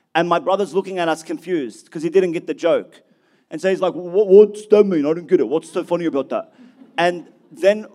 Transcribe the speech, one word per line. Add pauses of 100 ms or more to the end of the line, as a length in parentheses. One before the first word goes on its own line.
(140)
and
my
brother's
looking
at
us
confused
'cause
he
didn't
get
the
joke. (500)
And
so
he's
like,
"What,
what's
that
mean?
I
don't
get
it.
What's
so
funny
about
that?" (460)
And (240)
then